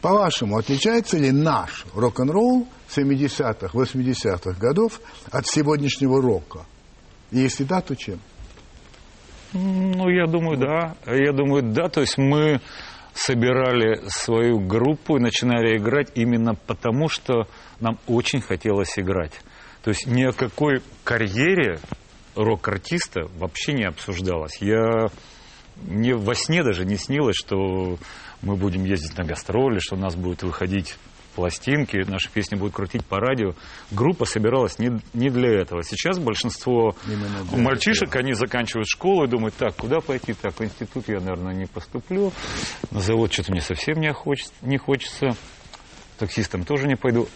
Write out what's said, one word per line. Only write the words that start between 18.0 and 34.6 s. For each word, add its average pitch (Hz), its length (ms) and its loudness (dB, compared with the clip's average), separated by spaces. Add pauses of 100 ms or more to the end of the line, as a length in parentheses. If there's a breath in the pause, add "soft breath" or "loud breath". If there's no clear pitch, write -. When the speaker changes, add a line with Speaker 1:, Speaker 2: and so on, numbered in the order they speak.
Speaker 2:
очень 120 340 0
хотелось 101 560 -2
играть. 92 360 -2 (500 loud breath)
То 110 80 0
есть - 160 -4
ни 123 160 4
о 127 80 2
какой 131 500 0 (220)
карьере 113 760 2 (560)
рок-артиста 107 920 -2 (100)
вообще 90 360 -4
не 127 100 0
обсуждалось. 90 760 -4
Я, 113 500 2 (720 loud breath)
мне 113 320 0
во 110 180 0
сне 165 300 0
даже 95 200 0
не 98 140 0
снилось, 135 380 0
что 95 600 -2 (440 loud breath)
мы 98 140 -2
будем 92 300 0
ездить 87 340 -2
на 90 40 -2
гастроли, 101 540 0
что 90 180 -4
у 92 40 -4
нас 92 160 -2
будут 90 260 -4
выходить 92 540 -2 (400)
пластинки, 110 600 -2 (100)
наши 95 220 -4
песни 104 260 -4
будут 101 200 -4
крутить 98 280 -4
по 95 160 -2
радио. 113 340 0 (360 loud breath)
Группа 120 360 0
собиралась 110 520 2